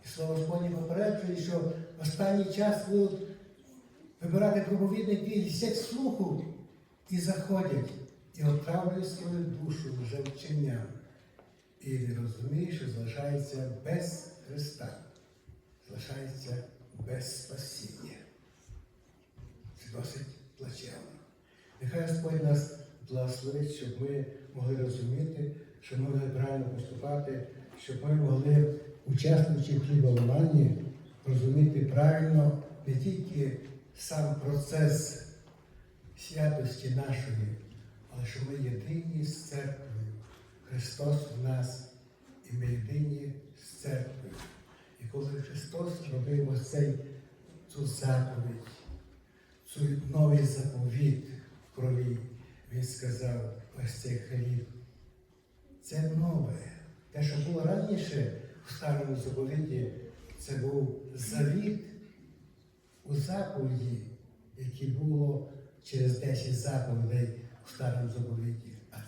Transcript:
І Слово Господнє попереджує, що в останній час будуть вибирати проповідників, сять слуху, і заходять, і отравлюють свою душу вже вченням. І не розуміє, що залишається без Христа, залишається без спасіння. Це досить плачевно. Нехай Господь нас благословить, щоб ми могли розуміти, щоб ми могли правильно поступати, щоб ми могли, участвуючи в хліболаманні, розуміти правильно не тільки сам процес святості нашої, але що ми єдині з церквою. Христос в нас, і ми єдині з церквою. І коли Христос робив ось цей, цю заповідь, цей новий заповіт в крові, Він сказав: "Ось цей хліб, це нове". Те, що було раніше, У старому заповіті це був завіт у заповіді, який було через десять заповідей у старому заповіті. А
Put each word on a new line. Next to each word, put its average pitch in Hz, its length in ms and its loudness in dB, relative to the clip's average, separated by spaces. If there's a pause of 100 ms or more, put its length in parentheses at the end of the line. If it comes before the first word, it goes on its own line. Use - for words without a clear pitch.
І - 20 -12
Слово 160 260 -4
Господнє 170 360 0
попереджує, 175 680 0
що 170 220 0
в - 420 -4
останній 190 520 2
час 202 360 2
будуть 196 380 4 (920)
вибирати 196 400 6
проповідників, 196 880 2
сять 220 260 0
слуху, 208 680 -2 (640)
і 180 100 0
заходять, 190 720 2 (460)
і 151 80 -2
отравлюють 175 680 2
свою 175 340 -4
душу 147 460 -4 (120)
вже 139 200 -4
вченням. 135 640 -2 (960)
І 131 160 -2
не 120 180 -2
розуміє, 120 560 -2
що 135 180 -6
залишається 131 840 -4 (140)
без 175 460 -2 (160)
Христа, - 500 -8 (920)
залишається 127 760 -8 (440)
без 127 360 -8
спасіння. - 760 -12 (1600)
Це 113 200 -14
досить - 300 -10 (300)
плачевно. - 540 -14 (720)
Нехай 165 200 -2
Господь 160 420 0
нас - 360 4 (300)
благословить, 135 640 -2
щоб 120 300 -8
ми 139 240 -2 (280)
могли 127 220 0
розуміти, 127 760 -2 (300)
щоб 127 180 -6
ми 135 100 0
могли 135 200 0
правильно 131 400 -2
поступати, 139 800 -4 (320)
щоб 127 160 -10 (100)
ми 151 100 6
могли, 147 600 6 (300)
участвуючи 147 720 6
в - 100 2
хліболаманні, 135 840 6 (540)
розуміти 135 540 6
правильно 151 840 6 (240)
не 127 80 2
тільки 147 640 0 (380)
сам 151 380 0
процес 147 920 2 (880)
святості 147 720 0
нашої, 113 680 -2 (560)
але 123 120 -6
що - 140 -8 (120)
ми 135 180 -2
єдині 151 540 -4
з - 260 -6
церквою. 139 400 -6 (800)
Христос 143 460 0 (220)
в 123 60 -2
нас, 127 500 -2 (580)
і 120 40 -6
ми 123 100 -2
єдині 139 680 -2 (300)
з - 180 -18
церквою. - 540 -6 (680)
І - 100 -12
коли 139 300 -4
Христос 170 520 -6 (200)
робив 131 380 2
ось 120 200 -2
цей, 143 240 4 (800)
цю 143 120 -4
заповідь, 127 840 0 (1080)
цей 143 140 0 (260)
новий 147 320 8
заповіт 127 800 2 (460)
в - 40 -20
крові, 123 420 0 (540)
Він 123 120 -2
сказав: 117 800 -4 (220)
"Ось 110 100 -4
цей 123 240 -4
хліб, 123 480 -2 (1160)
це 156 340 0
нове". 156 360 2 (580)
Те, 147 120 0
що 143 280 0
було 165 140 0
раніше, 190 760 2 (280)
У 123 40 -10
старому 139 420 0
заповіті 131 760 -2 (480)
це 131 180 -6
був 131 440 0 (140)
завіт 147 680 0 (1200)
у 147 100 -4
заповіді, 127 840 -2 (560)
який 131 300 -6
було 143 640 0 (300)
через 127 360 2
десять 131 360 0
заповідей 117 840 0 (240)
у - 40 -20
старому 120 400 -2
заповіті. 113 680 -4 (140)
А - 40 -18 (120)